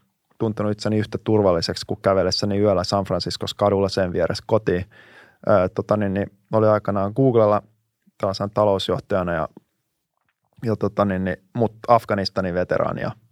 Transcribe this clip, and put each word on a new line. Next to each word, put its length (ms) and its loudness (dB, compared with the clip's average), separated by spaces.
tuntenut 340 -2
itseni 260 -2
yhtä 260 -4
turvalliseksi 640 2
kuin 140 -6
kävellessäni 580 0
yöllä 240 2
San 220 -2
Franciscos 480 -6
kadulla 360 2
sen 240 -2
vieressä 340 -2
kotiin. 380 0
Ö, 260 4
tota, 220 0
niin, 160 -2
niin, 180 -4
oli 140 4
aikanaan 480 0
Googlella 460 4
tällaisena 360 -4
talousjohtajana 800 0
ja, 140 -2
ja 120 0
tota, 300 2
niin, 180 -2
niin, 140 -2
mut 180 0
Afganistanin 680 0
veteraani 480 -2
ja 100 -6